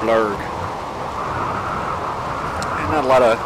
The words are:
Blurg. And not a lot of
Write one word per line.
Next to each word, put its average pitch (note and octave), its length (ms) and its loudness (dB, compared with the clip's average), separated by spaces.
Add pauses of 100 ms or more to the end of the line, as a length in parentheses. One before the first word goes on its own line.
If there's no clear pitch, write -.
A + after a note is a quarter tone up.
Blurg. A2 320 4 (2500)
And - 160 -2
not D3 120 2
a B2+ 40 2
lot B2+ 140 8
of A2+ 240 6